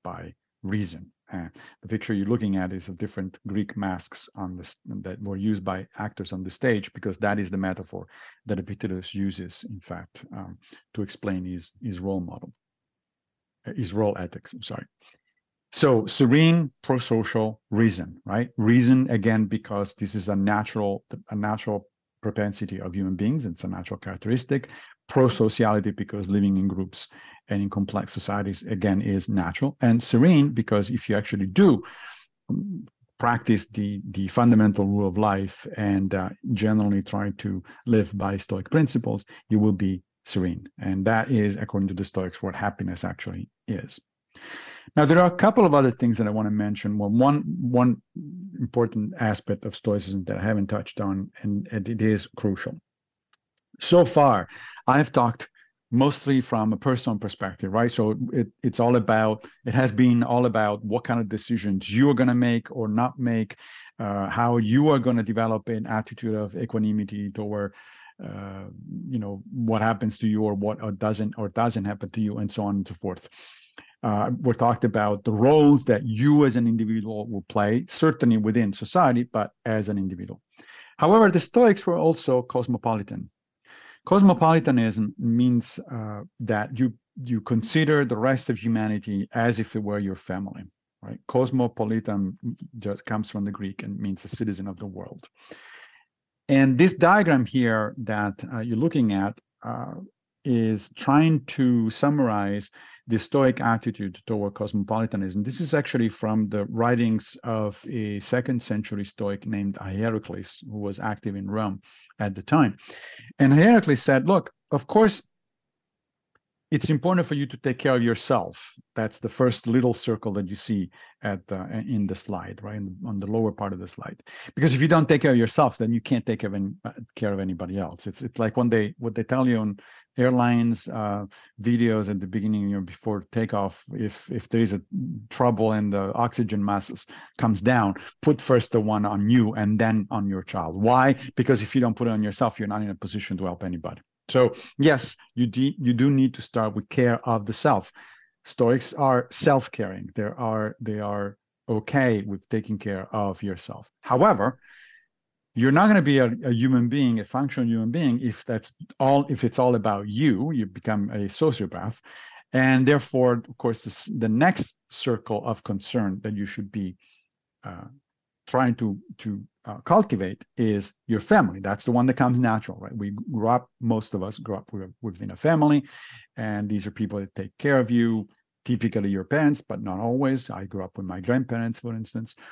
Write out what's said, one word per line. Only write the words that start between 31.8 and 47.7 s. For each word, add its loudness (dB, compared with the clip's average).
um, -6
practice 0
the, -6
the -4
fundamental 4
rule 0
of -2
life -2
and, 0
uh, -2
generally 2
try -6
to -6
live 2
by -4
Stoic -8
principles, 0
you 4
will 4
be -2
serene. -4
And -4
that 0
is, 2
according -2
to -6
the -4
Stoics, -8
what -6
happiness -6
actually -10
is. -8
Now, 6
there 8
are 8
a 2
couple 6
of 4
other 6
things 2
that 2
I 0
wanna 0
mention. -2
Well, 0
one, 4
one 2